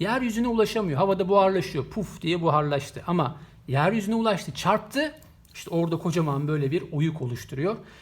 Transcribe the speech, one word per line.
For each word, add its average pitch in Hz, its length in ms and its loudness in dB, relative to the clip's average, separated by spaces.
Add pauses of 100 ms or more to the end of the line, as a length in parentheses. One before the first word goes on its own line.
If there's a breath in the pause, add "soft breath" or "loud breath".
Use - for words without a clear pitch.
yeryüzüne 233 480 0
ulaşamıyor. 214 500 2
Havada 190 300 2
buharlaşıyor. 190 580 4
Puf - 360 -8
diye 170 200 0
buharlaştı. 147 640 0
Ama 170 300 0 (320 loud breath)
yeryüzüne 190 460 2
ulaştı, 220 400 0
çarptı. 233 600 0 (400)
İşte - 160 -14
orada 165 280 0
kocaman 151 500 0
böyle 147 220 0
bir 170 220 -4
oyuk 156 300 -2
oluşturuyor. 135 540 -4 (260 loud breath)